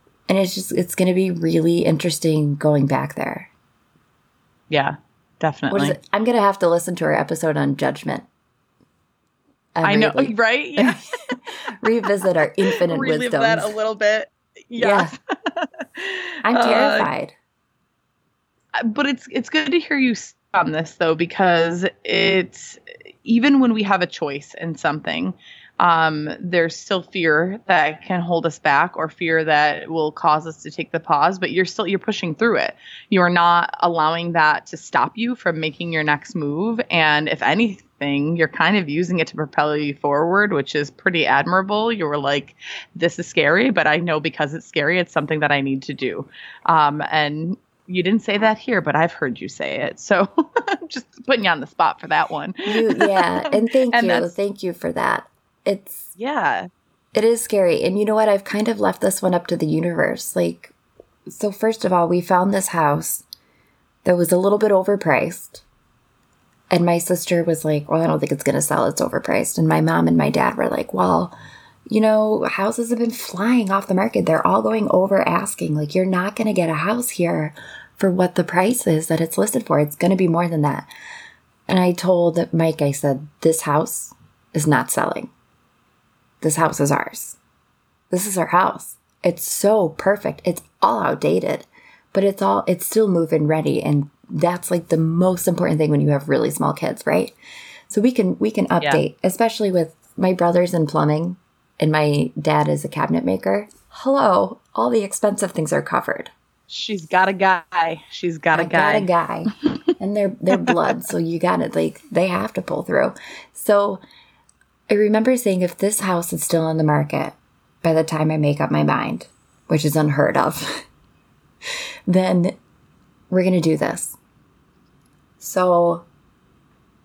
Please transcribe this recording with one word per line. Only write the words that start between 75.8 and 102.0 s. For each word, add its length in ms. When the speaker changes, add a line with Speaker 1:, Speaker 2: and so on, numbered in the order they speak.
Speaker 1:
you're 100
not 300
gonna 180
get 160
a 60
house 340
here 440
for 140
what 240
the 80
price 420
is 220
that 120
it's 180
listed 280
for. 140
It's 160
gonna 200
be 120
more 200
than 140
that." 260
And 120
I 120
told 640
Mike, 300
I 80
said, 360
"This 200
house 520
is 140
not 240
selling. 380
This 140
house 240
is 120
ours. 460
This 160
is 100
our 100
house. 500
It's 280
so 380
perfect. 560
It's 160
all 200
outdated, 640
but 100
it's 180
all, 260
it's 180
still 220
move-in 400
ready." 340
And 280
that's, 380
like, 200
the 80
most 500
important 320
thing 100
when 120
you 100
have 180
really 220
small 200
kids, 360
right? 260
So 120
we 120
can, 260
we 140
can 180
Speaker 2:
Yeah. 100
Speaker 1:
update, 440
especially 480
with 240
my 160
brother's 400
in 120
plumbing 500
and 120
my 480